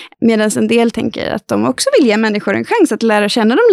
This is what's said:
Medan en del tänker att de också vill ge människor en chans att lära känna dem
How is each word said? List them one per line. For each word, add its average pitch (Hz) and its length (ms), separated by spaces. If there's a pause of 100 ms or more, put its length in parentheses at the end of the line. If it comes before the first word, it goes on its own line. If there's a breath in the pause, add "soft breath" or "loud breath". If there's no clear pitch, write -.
(200 loud breath)
Medan 214 360
en 220 120
del 233 220
tänker - 400
att - 180
de 208 180
också 254 320
vill 269 100
ge 208 80
människor 208 380
en 226 100
chans 415 280
att 208 100
lära 208 260
känna 220 260
dem 415 180